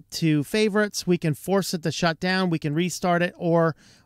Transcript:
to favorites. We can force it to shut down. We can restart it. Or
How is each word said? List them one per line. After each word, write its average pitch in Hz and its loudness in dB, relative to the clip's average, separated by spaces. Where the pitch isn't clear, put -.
to 151 0
favorites. 214 0
We 175 2
can 160 -2
force 185 -2
it 165 -6
to 165 -2
shut 165 -2
down. 185 0
We 160 0
can 147 -4
restart 175 0
it. 175 -4
Or 165 2